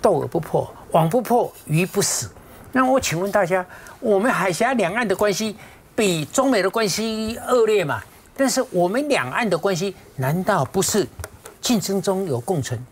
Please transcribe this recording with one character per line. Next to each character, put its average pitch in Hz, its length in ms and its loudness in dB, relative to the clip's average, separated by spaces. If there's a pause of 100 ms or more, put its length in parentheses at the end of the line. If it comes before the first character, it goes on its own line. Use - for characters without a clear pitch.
斗 170 220 2
而 127 40 -4
不 165 140 -4
破， - 320 -4 (200)
网 165 160 4
不 233 120 2
破， 233 320 0 (140)
鱼 160 180 2
不 190 160 -2
死。 - 300 -2 (420)
那 254 180 2
我 262 80 4
请 165 220 -2
问 196 100 -2
大 208 140 2
家， 180 200 0 (360)
我 214 180 2
们 202 140 2
海 175 180 0
峡 220 220 0
两 196 220 0
岸 240 120 0
的 190 80 0
关 208 180 0
系 214 220 -4 (400)
比 175 300 2
中 269 260 2
美 214 120 4
的 190 80 2
关 220 180 0
系 220 500 -4 (100)
恶 233 180 4
劣 208 180 4
嘛？ 127 180 -4 (320)
但 269 140 2
是 254 220 0
我 175 180 2
们 254 220 -2
两 139 200 0
岸 220 180 -2
的 175 80 2
关 190 200 0
系 185 180 -4 (220)
难 143 260 -2
道 175 220 2
不 - 160 -2
是 180 260 0 (540)
竞 240 180 0
争 196 220 -2
中 190 260 -2
有 127 140 -2
共 156 220 -2
存 113 300 -6